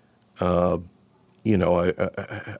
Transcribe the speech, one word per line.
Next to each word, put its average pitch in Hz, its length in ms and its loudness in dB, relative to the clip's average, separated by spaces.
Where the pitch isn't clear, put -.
uh, 87 400 2
you 110 140 4
know, 87 220 4
I, 87 100 2
I, 95 420 -12